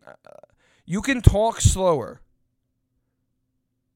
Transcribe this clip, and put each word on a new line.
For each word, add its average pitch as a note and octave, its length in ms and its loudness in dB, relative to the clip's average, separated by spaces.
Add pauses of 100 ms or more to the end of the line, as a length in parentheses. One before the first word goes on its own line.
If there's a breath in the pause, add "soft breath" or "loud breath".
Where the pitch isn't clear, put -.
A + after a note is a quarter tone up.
uh, - 260 -20 (540 soft breath)
you F#3 160 -8
can C4 200 -4
talk G#3+ 380 4
slower. E3+ 600 -2 (1700)